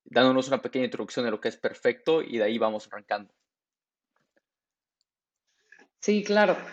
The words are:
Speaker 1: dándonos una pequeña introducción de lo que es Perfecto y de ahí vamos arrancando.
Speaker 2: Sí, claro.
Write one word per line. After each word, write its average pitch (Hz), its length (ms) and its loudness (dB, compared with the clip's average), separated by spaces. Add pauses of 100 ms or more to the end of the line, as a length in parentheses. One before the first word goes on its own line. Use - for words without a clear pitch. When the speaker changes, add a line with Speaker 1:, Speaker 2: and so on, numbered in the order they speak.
Speaker 1:
dándonos 131 460 2
una 135 120 0
pequeña 127 220 -4
introducción 120 400 -4
de 117 80 -2
lo 107 80 -4
que - 80 -4
es 110 80 -4
Perfecto - 680 0
y - 160 -6
de 107 60 2
ahí 113 140 2
vamos 110 300 -2
arrancando. 104 460 -8 (2750)
Speaker 2:
Sí, 208 240 2
claro. 208 320 4 (160)